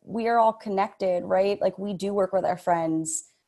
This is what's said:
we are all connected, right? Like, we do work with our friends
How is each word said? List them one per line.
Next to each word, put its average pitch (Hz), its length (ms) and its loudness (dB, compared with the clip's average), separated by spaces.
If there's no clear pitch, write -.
we 226 260 -4
are 233 100 4
all 220 160 4
connected, 190 720 -2
right? 196 360 2
Like, 190 180 -2
we 202 140 -6
do 196 220 -4
work 190 180 0
with 185 140 0
our 180 100 -2
friends 165 680 -2